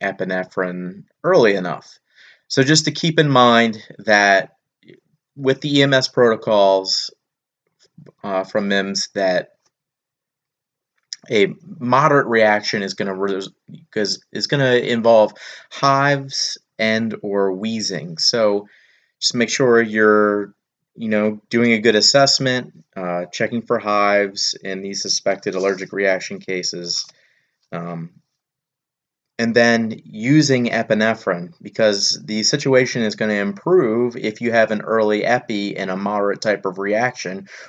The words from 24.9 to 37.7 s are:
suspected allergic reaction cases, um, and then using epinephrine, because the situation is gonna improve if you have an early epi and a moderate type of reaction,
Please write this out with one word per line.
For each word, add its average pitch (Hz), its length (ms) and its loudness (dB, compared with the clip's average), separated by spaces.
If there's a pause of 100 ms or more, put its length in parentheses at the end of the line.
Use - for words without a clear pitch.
suspected 98 500 -4
allergic 92 400 -2
reaction 95 460 -2
cases, 87 640 -8 (680)
um, 85 380 -10 (1300)
and 117 180 -2
then 117 500 2
using 127 640 2
epinephrine, 107 920 -2
because 101 640 0
the 107 180 -4
situation 131 580 0
is 104 140 -2
gonna 107 180 -2
improve 117 840 0
if 107 260 -6
you 117 100 -2
have 110 180 4
an 107 120 -4
early 107 420 0
epi 101 540 -2
and 95 120 -6
a 92 80 -4
moderate 101 440 -2
type 101 240 -2
of 92 120 -6
reaction, 98 680 -4 (220)